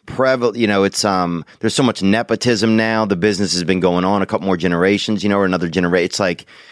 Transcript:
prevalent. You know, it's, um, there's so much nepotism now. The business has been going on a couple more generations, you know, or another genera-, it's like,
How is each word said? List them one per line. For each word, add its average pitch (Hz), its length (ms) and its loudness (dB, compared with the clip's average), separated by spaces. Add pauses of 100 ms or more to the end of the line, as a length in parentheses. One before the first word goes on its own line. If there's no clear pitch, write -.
prevalent. 123 520 0
You 113 100 2
know, 101 160 2
it's, 98 220 -2
um, 87 400 -2 (140)
there's 110 140 -2
so 143 100 0
much 110 200 0
nepotism 110 720 0
now. 110 300 2
The 98 100 0
business 95 380 0
has 90 100 -2
been 92 160 0
going 90 260 2
on 98 160 0
a 95 40 -2
couple 95 200 -4
more 92 120 0
generations, 92 640 0
you 104 60 0
know, 101 80 0
or 98 80 2
another 90 240 0
genera-, 87 320 0
it's - 180 -4
like, 90 260 -2 (260)